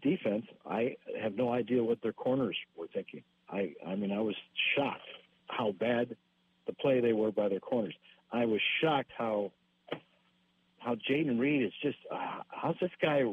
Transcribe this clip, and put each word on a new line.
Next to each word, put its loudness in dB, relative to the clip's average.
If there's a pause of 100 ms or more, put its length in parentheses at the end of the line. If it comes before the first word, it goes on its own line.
defense, 0 (240)
I 0 (260)
have -2
no 2
idea 2
what 0
their 0
corners 0 (180)
were -10
thinking. -8 (260)
I, -2 (120)
I -4
mean, -2
I 0
was 0 (400)
shocked -2 (400)
how -2
bad 0 (520)
the -4
play 4
they 4
were 4
by 2
their 0
corners. -2 (380)
I 2
was 2 (200)
shocked 2
how, 0 (1300)
how -2
Jayden 0
Reed 2
is 0
just, -2 (140)
uh, -6
how's -4
this 0 (100)
guy 4